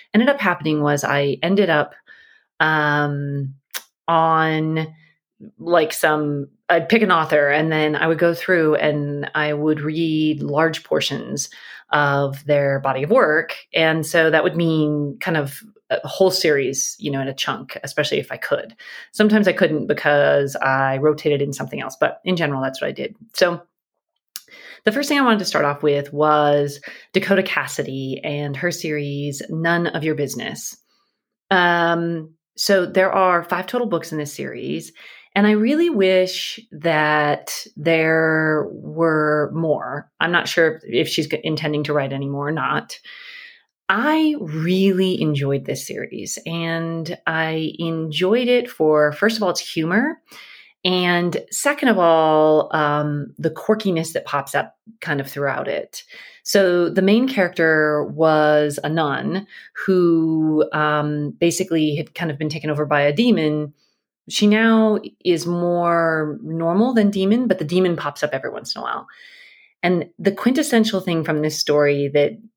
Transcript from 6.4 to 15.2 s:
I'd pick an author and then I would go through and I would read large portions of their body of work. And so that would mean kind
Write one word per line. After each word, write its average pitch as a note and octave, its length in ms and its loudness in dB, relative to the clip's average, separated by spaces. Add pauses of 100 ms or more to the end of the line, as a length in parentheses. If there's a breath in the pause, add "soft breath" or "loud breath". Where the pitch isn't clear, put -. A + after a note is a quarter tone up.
I'd E3+ 200 2
pick A3 120 4
an G3 100 2
author D#3 380 2
and D#3 220 2
then D3+ 240 0
I - 120 0
would D#3+ 120 2
go E3+ 140 4
through E3 420 2
and C#3+ 600 -2
I D3+ 180 0
would D3+ 280 0
read D#3 600 0
large D3+ 420 0
portions C3 680 -4 (420 loud breath)
of C#3 540 0
their C#3+ 340 2
body C3+ 240 -2
of D3 60 -4
work. E3 480 2 (160)
And D#3+ 320 2
so D#3+ 240 4
that D#3 140 4
would D#3 120 -2
mean D3+ 640 0
kind E3 160 -2